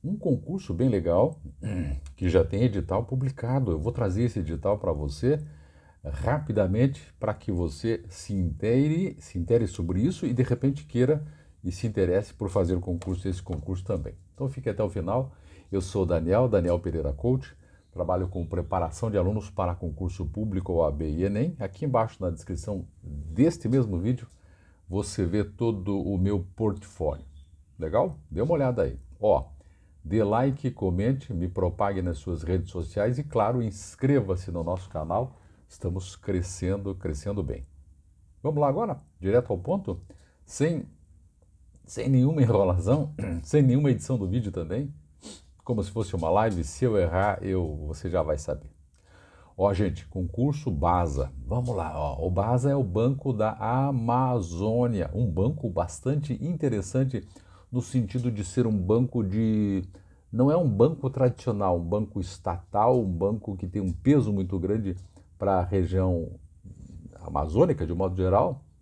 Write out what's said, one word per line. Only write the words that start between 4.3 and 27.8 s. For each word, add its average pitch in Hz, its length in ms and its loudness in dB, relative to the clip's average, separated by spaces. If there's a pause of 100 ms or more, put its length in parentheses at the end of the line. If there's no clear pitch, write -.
edital 85 380 0
pra 92 140 -2
você 76 480 0 (640)
rapidamente 113 1160 0
pra 107 140 -2
que - 180 -6
você 87 580 -2
se - 240 -10
inteire, 131 840 0
se - 200 -8
inteire 117 280 4
sobre 90 340 0
isso 175 240 0
e, 123 80 0
de 123 100 2
repente, 135 420 0
queira 143 400 2 (380)
e 87 80 -4
se 101 160 -4
interesse 98 460 2
por 101 160 -6
fazer 92 260 2
o 87 40 -2
concurso, 90 480 -4
esse 92 140 -4
concurso 92 420 -6
também. - 300 -4 (220)
Então, 135 120 -6
fique 127 220 -6
até 107 140 -2
o 95 60 0
final. 104 440 -2 (380)
Eu 98 100 2
sou 95 220 -2
o - 20 4
Daniel, 87 420 4
Daniel 101 320 4
Pereira 78 320 -2
Coach. 127 440 -2 (360)
Trabalho 90 360 -2
com 90 180 -4
preparação 90 640 -2
de 101 80 0
alunos 98 320 0
para 87 240 -2
concurso 90 520 -6
público, 92 480 -4
O 82 100 4
A 76 80 2
B 78 180 -4
e 80 140 0
enem. 107 360 0
Aqui 101 260 -8
embaixo, 113 360 0
na 90 80 -2
descrição 92 560 -6 (180)
deste 117 640 0
mesmo 113 320 2
vídeo, 120 280 -2 (600)
você 98 380 -2
vê 98 180 0
todo 98 560 -2
o 92 180 -2
meu 95 280 0 (100)
portfólio. 80 680 -4 (540)
Legal? 101 400 0 (100)